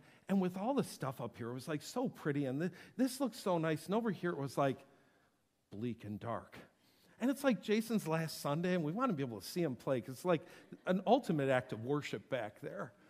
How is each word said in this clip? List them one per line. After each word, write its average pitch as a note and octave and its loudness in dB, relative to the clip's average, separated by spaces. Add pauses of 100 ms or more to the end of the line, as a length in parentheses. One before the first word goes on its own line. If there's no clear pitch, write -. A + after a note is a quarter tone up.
(300)
and G3 4
with F3+ 2
all G#3 0
the B3+ 2
stuff - -6
up A#2 -6
here, A#2 -6
it A#2+ -4
was, B2+ -8
like, D#3 -2
so B3 -2
pretty, C#3+ 0
and C3+ 0
th-, F3+ 0 (240)
this B3+ 2
looks C4+ 0
so F3+ 2
nice, D#3+ 0
and F3+ -2
over A3+ 2
here F3 -2
it F3 -2
was, C#3 -4
like, C#3 4 (920)
bleak A2+ -6
and G#2 -8
dark. G#2+ -8 (640)
And B3 2
it's C#4 -4
like C4 4
Jason's G#3+ 2
last D#3+ -2
Sunday, E3+ 2
and F3 2
we D3 0
want B3 0
to G#3+ 2
be C#3 -2
able A2+ -4
to - -12
see F3 0
him C#3 0
play, C3 0
'cause C3 -8
it's - -8
like E3+ 4 (400)
an F#3 2
ultimate D#3 4
act B2+ 4
of A2 -6
worship B2+ -2
back A2+ -4
there. - -8 (160)